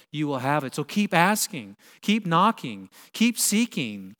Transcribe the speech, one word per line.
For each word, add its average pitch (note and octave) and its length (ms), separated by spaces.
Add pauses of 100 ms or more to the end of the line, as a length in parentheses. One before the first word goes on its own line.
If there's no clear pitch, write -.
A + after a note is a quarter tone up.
(120)
you D3 160
will C#3 120
have C#3+ 240
it. B2+ 120
So - 80
keep G#3 300
asking, E3+ 640 (260)
keep G#3 240
knocking, E3 640 (220)
keep A3+ 280
seeking, A2+ 800